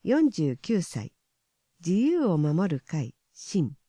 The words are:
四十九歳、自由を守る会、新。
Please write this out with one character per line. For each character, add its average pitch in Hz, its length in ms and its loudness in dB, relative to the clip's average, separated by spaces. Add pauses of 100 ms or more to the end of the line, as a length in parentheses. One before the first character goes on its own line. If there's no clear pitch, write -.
四 294 280 4
十 143 260 -2
九 208 260 -2
歳、 - 300 -10 (640)
自 165 140 -4
由 285 340 2
を 180 100 2
守 151 320 0
る 147 160 -4
会、 135 300 -6 (180)
新。 147 440 -4 (120)